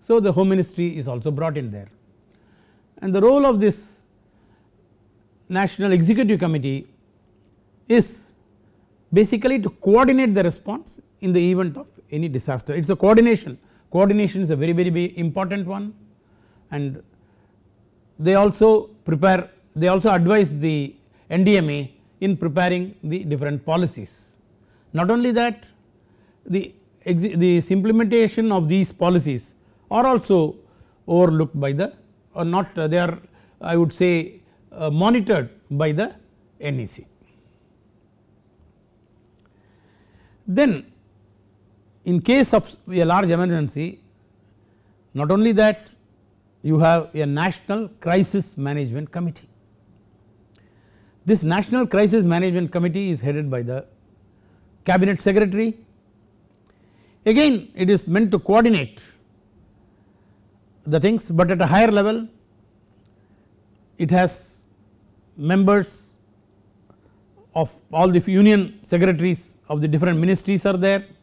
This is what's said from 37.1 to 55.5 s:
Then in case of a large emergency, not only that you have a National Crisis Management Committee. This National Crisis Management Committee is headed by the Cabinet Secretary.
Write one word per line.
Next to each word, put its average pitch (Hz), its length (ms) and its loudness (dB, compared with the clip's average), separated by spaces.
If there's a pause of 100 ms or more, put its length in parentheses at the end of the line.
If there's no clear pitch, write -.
Then 196 400 0 (1160)
in 180 160 0
case 254 320 2
of - 240 0 (140)
a 180 140 0
large 175 260 2
emergency, 170 680 -4 (1120)
not 147 160 -4
only 214 220 2
that 214 420 0 (680)
you 156 160 0
have 165 360 2
a 151 120 -4
National 185 600 -4 (120)
Crisis 185 560 -2
Management 143 540 -6
Committee. 175 380 -10 (1800)
This 175 200 2
National 208 420 -2
Crisis 208 380 2
Management 175 480 -2
Committee 180 380 -2
is 147 100 -4
headed 143 300 -4
by 127 120 -6
the 127 220 -8 (1000)
Cabinet 185 360 2
Secretary. 208 580 0 (1500)